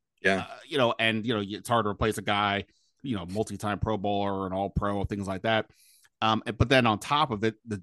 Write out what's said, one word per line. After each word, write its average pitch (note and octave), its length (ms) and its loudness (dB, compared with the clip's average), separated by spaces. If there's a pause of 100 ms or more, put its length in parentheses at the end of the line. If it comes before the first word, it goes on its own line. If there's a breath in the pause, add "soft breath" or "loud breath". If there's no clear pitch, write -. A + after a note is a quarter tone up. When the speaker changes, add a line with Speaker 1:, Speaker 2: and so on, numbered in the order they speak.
(220)
Speaker 1:
Yeah. F#2+ 260 0
Speaker 2:
Uh, - 80 -16 (120)
you D#3+ 100 -4
know, A#2 220 4
and, A2 260 0
you A#2+ 80 0
know, G#2 100 0
it's G2 240 -8
hard A#2 180 4
to G#2 40 0
replace G#2+ 260 0
a G#2+ 60 -8
guy, G2+ 440 2 (360)
you C3 140 -4
know, F2 100 -6
multi-time G2+ 540 -4
Pro A2 160 -2
Bowler G2 500 -2
and F#2 80 -6
All-Pro, G2+ 500 -2
things G2+ 220 -6
like F#2+ 160 -6
that. A2 240 2 (540 soft breath)
Um, A2 260 2
and, A2+ 100 -6
but B2 120 2
then C3 180 6
on G#2+ 140 2
top D3 320 0
of G2+ 100 -4
it, A2+ 140 0 (100)
the G#2 160 -6